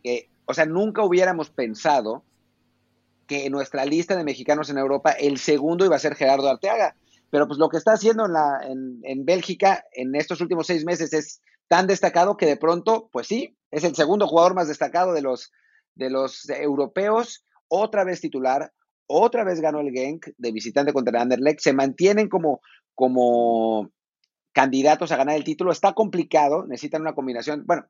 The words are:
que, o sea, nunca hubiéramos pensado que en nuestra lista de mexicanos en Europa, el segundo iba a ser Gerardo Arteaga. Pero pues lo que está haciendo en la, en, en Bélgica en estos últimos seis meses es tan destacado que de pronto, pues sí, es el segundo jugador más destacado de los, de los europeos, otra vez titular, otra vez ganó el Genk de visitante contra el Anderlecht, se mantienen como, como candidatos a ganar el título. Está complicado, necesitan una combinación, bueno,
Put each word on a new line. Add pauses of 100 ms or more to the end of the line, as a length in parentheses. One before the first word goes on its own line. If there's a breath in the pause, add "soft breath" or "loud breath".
que, (160)
o
sea,
nunca
hubiéramos
pensado (1040)
que
en
nuestra
lista
de
mexicanos
en
Europa,
el
segundo
iba
a
ser
Gerardo
Arteaga. (340)
Pero
pues
lo
que
está
haciendo
en
la, (100)
en,
en
Bélgica
en
estos
últimos
seis
meses
es (260)
tan
destacado
que
de
pronto,
pues
sí, (140)
es
el
segundo
jugador
más
destacado
de
los, (440)
de
los
europeos, (220)
otra
vez
titular, (360)
otra
vez
ganó
el
Genk (100)
de
visitante
contra
el
Anderlecht,
se
mantienen
como, (340 soft breath)
como (640)
candidatos
a
ganar
el
título.
Está
complicado,
necesitan
una
combinación,
bueno,